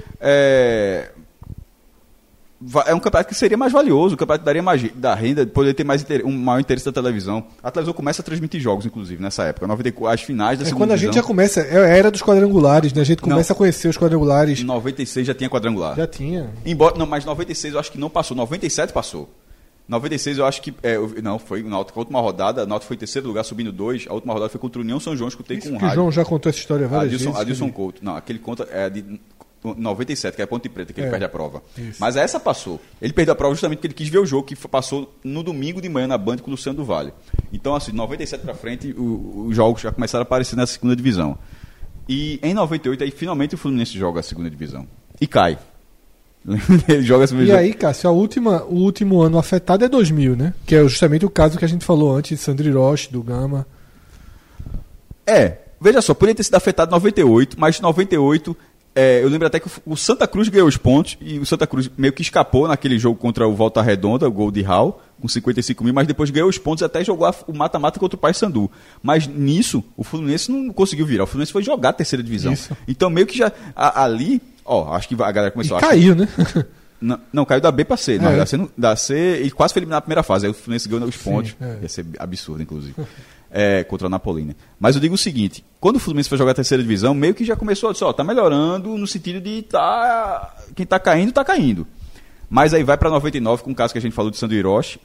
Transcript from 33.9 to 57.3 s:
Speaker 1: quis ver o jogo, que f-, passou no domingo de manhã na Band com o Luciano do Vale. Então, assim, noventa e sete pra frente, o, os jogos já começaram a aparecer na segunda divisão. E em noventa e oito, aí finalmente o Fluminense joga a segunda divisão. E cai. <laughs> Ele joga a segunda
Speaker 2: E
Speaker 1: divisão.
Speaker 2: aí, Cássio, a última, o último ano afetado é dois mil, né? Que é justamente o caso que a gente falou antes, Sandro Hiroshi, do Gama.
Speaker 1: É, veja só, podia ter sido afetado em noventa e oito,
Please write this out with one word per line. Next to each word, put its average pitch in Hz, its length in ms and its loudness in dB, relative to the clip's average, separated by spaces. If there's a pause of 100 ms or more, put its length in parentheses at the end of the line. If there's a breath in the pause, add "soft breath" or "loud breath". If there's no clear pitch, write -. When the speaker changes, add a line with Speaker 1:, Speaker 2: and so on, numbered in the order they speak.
Speaker 1:
quis 156 120 -8
ver 165 120 2
o 202 60 4
jogo, 135 220 -2
que 147 60 -12
f-, - 160 -18
passou 139 440 -4 (120)
no 147 180 -8
domingo 165 380 -8
de 180 80 -10
manhã 131 180 -4
na 131 100 -2
Band 110 200 -4
com - 100 -14
o 139 40 -8
Luciano 135 260 -8
do 151 80 -8
Vale. 78 260 -6 (400 loud breath)
Então, 135 240 -6
assim, 139 160 -8
noventa 117 320 -8
e 139 40 -10
sete 139 160 -12
pra 135 100 -10
frente, 123 440 -12
o, 110 520 -8
os 110 60 -2
jogos 113 260 2
já 110 100 -6
começaram 120 300 -4
a - 20 -2
aparecer 127 320 -2
na 123 120 0
segunda 123 280 -2
divisão. 95 420 0 (720 soft breath)
E 143 340 -4
em 165 120 -2
noventa 160 340 -2
e 127 40 0
oito, 135 120 -4
aí 139 80 -4
finalmente 151 440 -4
o - 20 -8
Fluminense 120 400 -4
joga 85 240 -2
a - 20 -4
segunda 85 260 -8
divisão. 69 380 -12 (320)
E - 80 0
cai. 87 320 2 (840)
<laughs> 104 440 4
Ele 147 160 4
joga 127 220 6
a - 20 4
segunda 127 160 2
Speaker 2:
E - 20 6
Speaker 1:
divisão. 196 180 8
Speaker 2:
aí, 202 80 2
Cássio, 170 380 0
a - 20 6
última, 208 520 2
o 175 140 -2
último 190 440 4
ano 160 160 4
afetado 185 480 2
é - 20 4
dois 247 220 4
mil, 139 260 2
né? 147 200 -2 (100)
Que - 80 2
é 156 80 10
justamente 151 420 4
o 202 60 2
caso 156 260 2
que 175 80 -4
a 165 40 2
gente 170 180 -2
falou 151 260 4
antes, 147 280 -2
Sandro 147 280 -2
Hiroshi, 135 440 2
do 123 100 -6
Gama. 135 460 -4 (1600 loud breath)
Speaker 1:
É, 135 360 4 (200)
veja 220 220 6
só, - 140 4
podia 220 180 6
ter 220 80 -2
sido 220 140 0
afetado 175 340 4
em 175 40 -4
noventa 185 280 4
e - 20 6
oito, 123 360 6